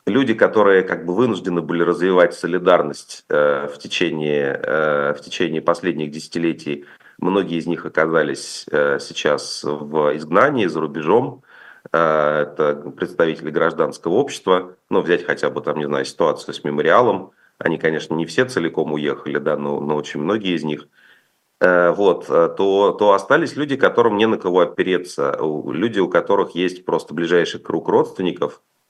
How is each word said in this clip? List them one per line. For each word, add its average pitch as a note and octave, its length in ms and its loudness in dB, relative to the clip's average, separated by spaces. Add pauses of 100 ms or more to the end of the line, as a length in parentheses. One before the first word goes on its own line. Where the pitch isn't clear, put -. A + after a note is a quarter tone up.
люди, A2+ 280 2
которые G2 480 4
как E2+ 240 -6
бы F2 80 -4
вынуждены F#2 480 0
были E2+ 200 -2
развивать F2 520 2
солидарность, F2 960 -2
э, D2 400 0
в - 100 -14
течение, D2+ 840 -2
э, D2 520 0
в - 60 -10
течение D#2+ 420 -4
последних D#2 480 -2
десятилетий, D#2 760 -6 (320)
многие F2 400 -2
из D#2+ 80 -6
них E2+ 200 -4
оказались, D#2+ 840 -2
э, C#2+ 300 2
сейчас - 640 -4
в D2 520 -2
изгнании, G2 500 2
за D#2+ 140 -2
рубежом. E2+ 600 0 (500)
Э, D2+ 500 2
это D2 320 0 (220)
представители D#2+ 540 -2
гражданского E2 640 0
общества. F#2+ 600 0 (160)
Ну, F#2+ 120 2
взять E2+ 220 0
хотя D2 260 -2
бы, D2+ 100 -6
там, D2 180 -4
не D2 80 -4
знаю, C#2 180 -2
ситуацию - 500 -2
с - 100 -14
«Мемориалом». F#2 680 2 (280)
Они, D#2+ 200 -2
конечно, D#2 360 -2
не D#2+ 120 -2
все B2+ 200 0
целиком E2 460 -2
уехали, C#2+ 460 -4
да, D2 180 -2
но, C#2+ 240 -4
но D2 160 -2
очень D2 240 -6
многие F#2+ 360 -2
из D2+ 80 -6
них. D2 240 -6 (720)
Э, F2 320 4
вот, F#2+ 360 2
э, E2 280 4
то, G2 360 4
то G#2 200 4
остались B2+ 440 2
люди, C#3 200 -4
которым A2+ 400 4
не G#2+ 100 4
на A2 100 2
кого F2+ 240 2
опереться. E2+ 800 0
У-, D2+ 300 -4
люди, G2+ 300 -2
у F2+ 80 2
которых F2 480 0
есть F2+ 280 -2
просто D#2+ 300 -4
ближайший E2+ 460 0
круг - 280 -4
родственников, F#2+ 720 -2 (300)